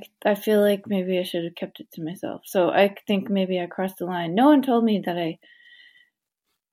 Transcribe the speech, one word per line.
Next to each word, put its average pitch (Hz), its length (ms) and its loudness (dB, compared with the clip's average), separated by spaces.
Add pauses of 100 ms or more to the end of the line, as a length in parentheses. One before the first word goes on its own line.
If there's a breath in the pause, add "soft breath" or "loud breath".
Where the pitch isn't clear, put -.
(260)
I 208 80 4
feel 208 280 2
like 202 260 2
maybe 185 320 -2
I 180 40 -2
should 180 200 -4
have 170 120 -10
kept - 260 -12
it - 120 -20
to 170 100 -10
myself. - 420 -10
So 175 240 0
I 196 260 2 (100)
think 196 240 -4
maybe 190 300 -2
I 175 80 -6
crossed 185 300 -8
the 175 80 -8
line. 175 280 -6
No 240 140 4
one 294 140 6
told 233 220 2
me 214 220 2
that 175 120 -4
I, 170 200 -4 (1400 soft breath)